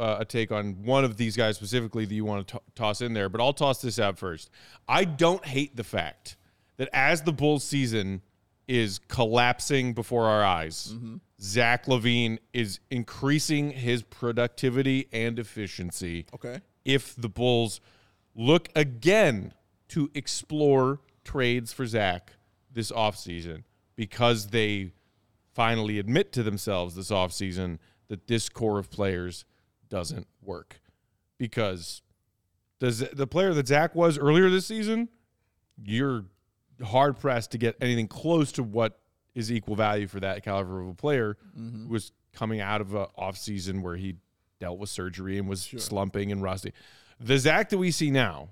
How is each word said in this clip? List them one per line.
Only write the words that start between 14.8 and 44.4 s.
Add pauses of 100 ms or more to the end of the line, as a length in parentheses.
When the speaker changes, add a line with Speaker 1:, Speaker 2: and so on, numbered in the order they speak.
Speaker 1:
and
efficiency.
Speaker 2:
Okay. (240)
Speaker 1:
If
the
Bulls (560)
look
again (360)
to
explore (240)
trades
for
Zach (380)
this
offseason (320)
because
they (600)
finally
admit
to
themselves
this
offseason (280)
that
this
core
of
players (440)
doesn't (120)
work. (580)
Because (760)
does
the
player
that
Zach
was
earlier
this
season, (680)
you're (580)
hard-pressed
to
get
anything
close
to
what (340)
is
equal
value
for
that
caliber
of
a
player (200)
Speaker 2:
Mm-hmm.
Speaker 1:
who
was (220)
coming
out
of
an (120)
offseason
where
he (440)